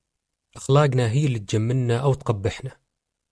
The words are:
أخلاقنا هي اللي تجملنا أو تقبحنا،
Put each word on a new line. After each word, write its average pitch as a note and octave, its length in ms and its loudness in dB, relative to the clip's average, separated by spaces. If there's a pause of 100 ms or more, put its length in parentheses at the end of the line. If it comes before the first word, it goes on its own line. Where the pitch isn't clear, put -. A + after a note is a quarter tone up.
(560)
أخلاقنا C3+ 540 2
هي C#3+ 160 2
اللي B2 120 -2
تجملنا A#2 600 0
أو C3+ 160 2
تقبحنا، G#2+ 640 -4 (560)